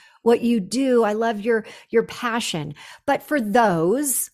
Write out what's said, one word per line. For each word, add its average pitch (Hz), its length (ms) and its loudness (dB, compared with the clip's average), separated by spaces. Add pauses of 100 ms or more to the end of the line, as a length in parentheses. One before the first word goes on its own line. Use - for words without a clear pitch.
(240)
what 233 180 2
you 233 180 2
do. 247 440 0
I 208 100 0
love 226 260 -2
your, 220 260 -2 (240)
your 226 140 2
passion. 220 680 -6 (320)
But - 180 0
for 294 160 -2
those 214 960 0